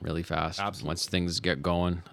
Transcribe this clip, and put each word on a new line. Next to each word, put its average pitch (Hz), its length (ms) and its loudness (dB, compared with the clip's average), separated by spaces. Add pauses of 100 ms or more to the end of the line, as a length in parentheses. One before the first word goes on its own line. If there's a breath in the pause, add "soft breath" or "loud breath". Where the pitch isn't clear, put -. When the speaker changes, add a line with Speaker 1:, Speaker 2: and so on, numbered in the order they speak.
Speaker 1:
really 82 220 -2
fast 80 360 0
Speaker 2:
Absolutely. 101 280 -2
Speaker 1:
once 85 200 -2
things 87 320 2
get 80 240 2
going, 87 380 2 (120)